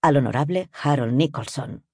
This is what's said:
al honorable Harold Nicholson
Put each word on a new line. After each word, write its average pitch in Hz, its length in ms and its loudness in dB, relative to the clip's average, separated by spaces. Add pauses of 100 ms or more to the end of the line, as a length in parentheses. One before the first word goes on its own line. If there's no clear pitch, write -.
al 151 160 4
honorable 147 520 0 (140)
Harold 131 300 2
Nicholson 135 800 -4